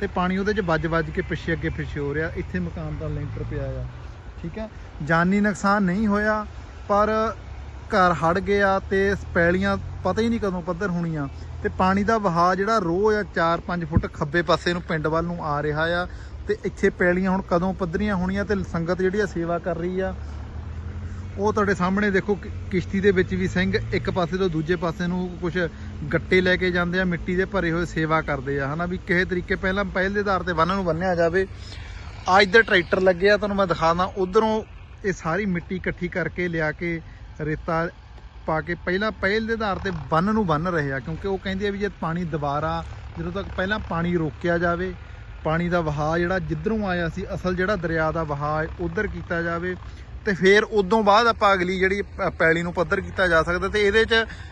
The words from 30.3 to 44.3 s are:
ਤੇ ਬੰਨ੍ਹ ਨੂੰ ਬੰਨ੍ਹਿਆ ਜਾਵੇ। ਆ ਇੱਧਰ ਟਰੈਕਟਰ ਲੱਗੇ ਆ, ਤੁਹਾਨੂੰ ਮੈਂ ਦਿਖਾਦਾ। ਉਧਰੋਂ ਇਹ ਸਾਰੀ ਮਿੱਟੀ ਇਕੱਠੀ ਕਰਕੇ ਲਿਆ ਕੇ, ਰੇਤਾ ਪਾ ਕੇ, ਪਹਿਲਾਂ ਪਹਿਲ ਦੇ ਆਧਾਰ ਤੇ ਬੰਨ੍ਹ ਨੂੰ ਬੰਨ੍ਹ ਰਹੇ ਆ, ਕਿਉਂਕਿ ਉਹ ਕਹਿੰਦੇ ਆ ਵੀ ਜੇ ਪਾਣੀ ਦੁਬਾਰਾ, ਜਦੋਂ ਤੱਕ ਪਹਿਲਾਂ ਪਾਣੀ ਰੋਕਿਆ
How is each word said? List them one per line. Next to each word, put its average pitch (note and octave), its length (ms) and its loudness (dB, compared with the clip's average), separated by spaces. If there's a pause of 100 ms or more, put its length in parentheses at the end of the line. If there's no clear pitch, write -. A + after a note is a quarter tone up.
ਤੇ F3 100 -2
ਬੰਨ੍ਹ E3 200 2
ਨੂੰ G3 120 -2
ਬੰਨ੍ਹਿਆ E3+ 300 0
ਜਾਵੇ। E3+ 320 2 (840)
ਆ F#3+ 120 8
ਇੱਧਰ G#3 200 6
ਟਰੈਕਟਰ F#3+ 400 2
ਲੱਗੇ F#3+ 280 4
ਆ, G#3 80 6
ਤੁਹਾਨੂੰ G3 200 -2
ਮੈਂ G3 100 4
ਦਿਖਾਦਾ। E3 360 2
ਉਧਰੋਂ G#3+ 600 2 (420)
ਇਹ F#3 80 0
ਸਾਰੀ F3 320 -2
ਮਿੱਟੀ F3+ 300 -2
ਇਕੱਠੀ F3 320 -4
ਕਰਕੇ F3 400 -4
ਲਿਆ D#3+ 240 0
ਕੇ, E3+ 300 -4 (400)
ਰੇਤਾ D#3+ 480 -2 (560)
ਪਾ D#3 160 0
ਕੇ, E3+ 140 -6
ਪਹਿਲਾਂ G3 360 -2
ਪਹਿਲ G#3 360 0
ਦੇ A3+ 60 -2
ਆਧਾਰ G#3 240 -2
ਤੇ F#3+ 140 -4 (200)
ਬੰਨ੍ਹ F3+ 200 4
ਨੂੰ G#3+ 160 2
ਬੰਨ੍ਹ D#3+ 220 0
ਰਹੇ D3 220 0
ਆ, C3+ 80 -2
ਕਿਉਂਕਿ D#3+ 280 -6
ਉਹ G3 100 -2
ਕਹਿੰਦੇ G3 300 -4
ਆ G3+ 40 0
ਵੀ G3+ 60 -4
ਜੇ G3+ 120 -2 (120)
ਪਾਣੀ E3+ 220 -2
ਦੁਬਾਰਾ, D#3 600 -2 (360)
ਜਦੋਂ E3+ 120 -6
ਤੱਕ F#3+ 160 -6 (100)
ਪਹਿਲਾਂ G3 220 0
ਪਾਣੀ F3 380 0
ਰੋਕਿਆ E3+ 400 0